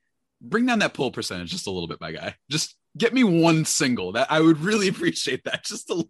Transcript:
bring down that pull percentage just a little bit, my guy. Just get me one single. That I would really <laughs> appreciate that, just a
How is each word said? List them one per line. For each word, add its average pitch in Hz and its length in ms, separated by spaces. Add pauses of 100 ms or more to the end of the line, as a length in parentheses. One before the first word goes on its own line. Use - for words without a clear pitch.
(400)
bring 226 260
down 240 140
that 160 140
pull 131 160
percentage 87 400
just - 160
a 101 40
little 87 180
bit, - 120
my 80 120
guy. 80 220 (160)
Just - 260 (200)
get 226 180
me 254 100
one 165 400
single. 104 480
That 127 180
I 156 100
would 160 200
really 202 280
<laughs> - 0
appreciate 160 560
that, - 200
just - 260
a 175 200